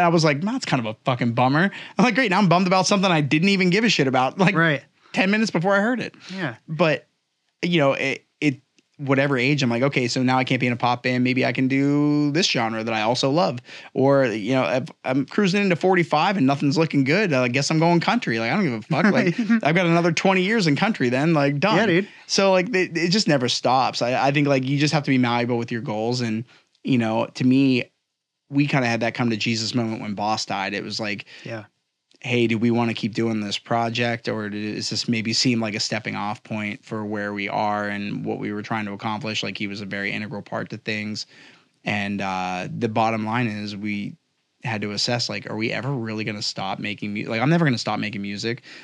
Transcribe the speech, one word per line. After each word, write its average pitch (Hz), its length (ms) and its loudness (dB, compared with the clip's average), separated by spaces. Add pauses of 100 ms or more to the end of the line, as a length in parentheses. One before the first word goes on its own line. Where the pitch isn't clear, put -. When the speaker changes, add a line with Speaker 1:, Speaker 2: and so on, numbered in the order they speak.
Speaker 1:
I - 20 6
was 170 160 4
like, 147 180 2
"That's 220 240 -4
kind 139 140 0
of 113 60 -2
a 107 200 -6
fucking 120 280 0
bummer." 135 360 4 (280)
I'm 196 80 6
like, 247 100 2
"Great, 247 160 2
now 180 80 4
I'm 208 100 4
bummed 175 180 4
about 185 200 2
something 196 240 2
I 160 100 2
didn't 156 280 2
even 190 200 2
give 202 140 2
a 240 60 4
shit 151 180 2
about, 131 320 0
like, 165 160 4
Speaker 2:
Right. 160 280 2 (280)
Speaker 1:
ten 254 180 0
minutes 214 220 2
before 190 240 2
I 196 60 4
heard 233 180 0
it." - 160 -8 (180)
Speaker 2:
Yeah. 165 220 -6 (140)
Speaker 1:
But, 160 380 0 (540)
you 175 180 0
know, 139 140 4
it, - 300 -4 (160)
it, 139 220 0 (380)
whatever 139 380 0
age, 135 240 2
I'm 131 80 2
like, 120 140 0
"Okay, 139 240 0
so 131 160 -2
now 127 160 2
I 131 40 2
can't 127 160 0
be 127 60 0
in 123 80 0
a 113 40 -4
pop 123 260 0
band. 127 200 0
Maybe 127 220 2
I 127 60 0
can 131 160 0
do 147 640 2
this 160 180 2
genre 113 340 -2
that 113 120 -4
I 107 80 -2
also 123 260 0
love." 151 300 0 (340)
Or, 135 320 4
you 110 300 -2
know, 131 80 2
if 107 260 -2 (160)
I'm 135 220 0
cruising 202 340 2
into 180 140 2
forty-five 175 600 2
and 131 120 2
nothing's 143 320 2
looking 156 240 2
good, 170 280 2
I 127 160 2
guess 131 220 0
I'm 160 80 2
going 170 220 4
country. 165 400 0
Like, 113 120 -2
I 151 40 0
don't 202 100 2
give 131 80 0
a 110 80 -6
fuck. 185 320 2
Like, 160 260 2
Speaker 2:
<laughs> 220 100 0
Right. 226 140 2
Speaker 1:
I've 156 120 4
got 185 100 2
another 170 260 4
twenty 190 300 2
years 208 240 2
in 147 100 4
country 160 340 0
then, 139 260 2
like, 143 240 2
done. 190 180 2
Speaker 2:
Yeah, 214 80 4
dude. 196 220 2 (180)
Speaker 1:
So, 196 260 2
like, 185 240 2
it, 165 220 -2
it 170 120 0
just 208 180 0
never 131 200 2
stops. 123 540 0
I, 123 260 0
I 143 40 4
think, 143 160 2
like, 135 180 2
you 139 140 0
just 147 160 2
have 147 80 0
to 147 80 0
be 131 80 4
malleable 120 400 2
with 117 120 -6
your 117 100 -4
goals. 113 400 -2
And, 113 220 -2 (400)
you 131 140 2
know, 113 380 0
to - 100 -2
me, 131 380 4 (640)
we 143 160 2
kinda 139 220 2
had 117 140 0
that 113 120 0
come 120 160 -2
to 117 80 0
Jesus 110 380 -2
moment 113 260 -2
when 107 140 -8
Boss 107 300 -2
died. 98 280 -4
It 95 100 -6
was 101 160 -8
like, 104 260 -6 (180)
Speaker 2:
Yeah. 113 220 -12 (560)
Speaker 1:
"Hey, 120 260 2
do 110 100 0
we 117 140 2
wanna 117 240 2
keep 110 180 -4
doing 113 280 -2
this 101 180 -4
project, 117 680 -4
or 107 220 -4
does 107 400 -6
this - 180 -6
maybe 113 260 -2
seem 120 260 0
like 110 160 -4
a 107 40 -6
stepping 104 360 -6
off 104 280 -6
point 104 400 -8
for 107 220 -8
where 104 260 -6
we 101 160 -4
are 104 400 -2
and 101 380 -6
what 107 140 -6
we 104 120 -6
were 104 120 -8
trying 110 220 -4
to 101 80 -8
accomplish?" 107 500 -6
Like, 104 140 -6
he 107 100 -6
was 101 140 -10
a 101 40 -10
very 101 260 -6
integral 104 300 -8
part 110 300 -8
to 110 60 -10
things. 107 480 -6 (600)
And, 101 360 -4
uh, 92 540 -4
the 113 140 -2
bottom 110 360 0
line 117 220 -2
is 104 280 -8
we 101 400 -6 (480)
had 104 180 -6
to 104 100 -6
assess, 120 380 -2
like, 104 200 -10
are 110 60 -8
we 110 160 -2
ever 110 200 -4
really 110 320 -4
gonna 107 180 -6
stop 101 380 -6
making 104 340 -6
mu-, 107 160 -6
like, 113 100 -4
I'm 123 120 2
never 170 140 4
gonna 127 120 2
stop 107 220 -4
making 104 240 -6
music. 101 400 -6 (200)